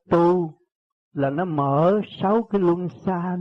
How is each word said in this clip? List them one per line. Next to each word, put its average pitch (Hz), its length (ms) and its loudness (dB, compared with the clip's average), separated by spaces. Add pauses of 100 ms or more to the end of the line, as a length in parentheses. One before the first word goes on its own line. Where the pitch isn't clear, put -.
(100)
tu 170 480 2 (540)
là 139 180 -2
nó 156 140 -4
mở 156 560 2 (220)
sáu 214 200 2
cái 202 180 -2
luân 175 280 0
xa 180 520 -6